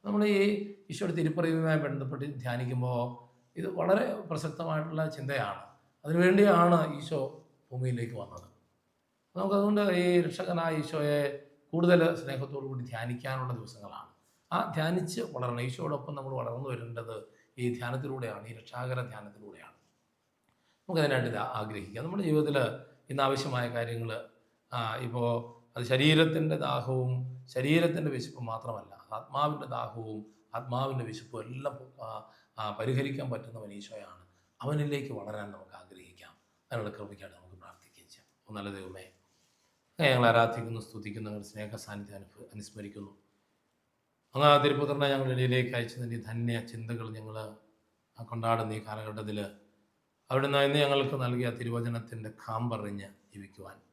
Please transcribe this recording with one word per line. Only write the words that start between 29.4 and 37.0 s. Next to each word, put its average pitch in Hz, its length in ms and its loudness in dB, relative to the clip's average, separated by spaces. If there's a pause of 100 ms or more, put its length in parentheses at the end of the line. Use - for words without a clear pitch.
ദാഹവും 110 440 -6 (380)
ആത്മാവിൻ്റെ 127 520 -2
വിശപ്പും 107 360 -12
എല്ലാം, 131 300 -6 (300)
ആ, 110 40 -10 (500)
ആ, 110 40 -4 (140)
പരിഹരിക്കാൻ 135 560 -2
പറ്റുന്നവൻ 110 460 -12
ഈശോയാണ്. - 440 -18 (400)
അവനിലേക്ക് 143 560 -2
വളരാൻ 104 360 -8
നമുക്ക് 95 260 -20
ആഗ്രഹിക്കാം. - 520 -20 (340)
അതിനുള്ള 107 300 -6
കൃപയ്ക്കായിട്ട് 101 420 -16